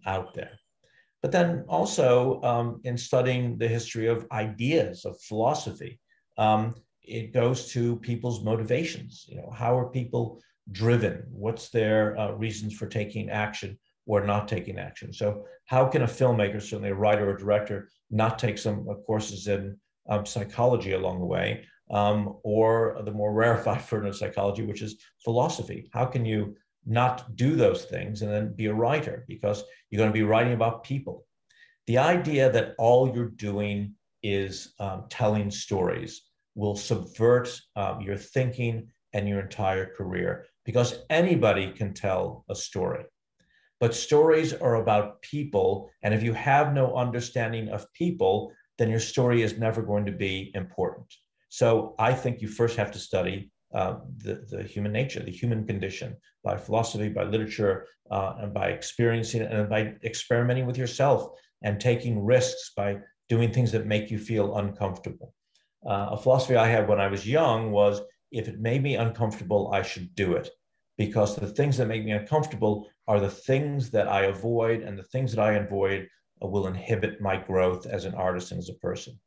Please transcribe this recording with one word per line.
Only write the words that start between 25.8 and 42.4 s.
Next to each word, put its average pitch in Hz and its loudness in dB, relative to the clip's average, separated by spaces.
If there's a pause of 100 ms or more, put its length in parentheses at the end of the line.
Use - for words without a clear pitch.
How 120 0
can 123 -2
you 104 -2 (300)
not 120 0
do 139 2
those 107 4
things 101 -8
and 104 -4
then 107 -2
be 110 -4
a 107 0
writer? 120 -2
Because - -4 (240)
you're 107 -6
gonna 107 4
be 110 2
writing 113 4
about 113 0
people. - -8 (600)
The 120 2
idea 147 4
that 113 0
all 120 6
you're 117 -2
doing 101 -4 (280)
is, 98 -4
um, 95 -6
telling 107 0
stories 87 -4 (320)
will 104 -2
subvert, 113 2 (160)
um, 98 -4
your 98 -6
thinking 120 -4 (240)
and 101 0
your 101 0
entire 95 -2
career, 90 -4 (180)
because 120 0
anybody 117 4
can 98 -6
tell 92 -2